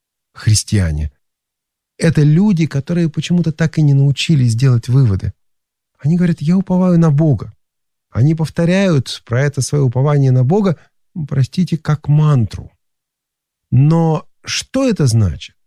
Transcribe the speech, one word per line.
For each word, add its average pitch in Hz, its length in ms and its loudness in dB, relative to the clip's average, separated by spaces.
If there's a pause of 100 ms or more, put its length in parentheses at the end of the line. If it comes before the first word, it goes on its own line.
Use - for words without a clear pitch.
(340)
христиане. 82 800 -2 (840)
Это 156 260 0
люди, 165 440 2
которые 170 420 -4
почему-то 165 440 -2
так - 260 -2
и 156 40 2
не 143 120 4
научились 139 600 2
делать 120 340 0
выводы. 117 440 0 (680)
Они 160 180 -2
говорят: 170 260 -2
«Я 175 160 0
уповаю 180 400 0
на 165 120 4
Бога». 143 420 0 (580)
Они 151 240 0
повторяют 170 880 -2
про 120 160 -2
это 139 220 -2
своё 143 240 -2
упование 135 460 0
на 127 120 2
Бога, 190 340 0 (480)
простите, 151 520 -4
как - 300 -4
мантру. 147 600 0 (1000)
Но 156 580 2 (160)
что - 420 -4
это 180 200 0
значит? 107 500 -2 (100)